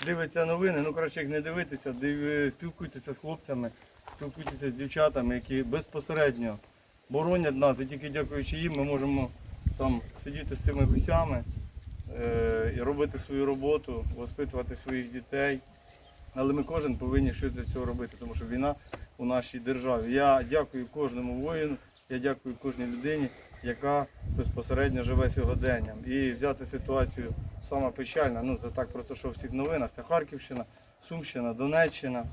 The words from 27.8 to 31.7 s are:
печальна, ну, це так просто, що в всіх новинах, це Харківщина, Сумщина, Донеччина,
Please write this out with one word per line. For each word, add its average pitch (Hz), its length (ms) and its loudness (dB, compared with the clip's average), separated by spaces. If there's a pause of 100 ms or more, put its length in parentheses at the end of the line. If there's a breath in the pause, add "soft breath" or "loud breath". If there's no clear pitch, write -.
печальна, 123 540 0
ну, 127 180 0
це 120 60 -6
так 120 220 -2
просто, 123 260 -8
що 127 140 -6
в - 20 -6
всіх 120 220 -8
новинах, 139 420 0
це 123 80 -10
Харківщина, 143 600 -2 (420 soft breath)
Сумщина, 131 460 -4
Донеччина, 135 800 2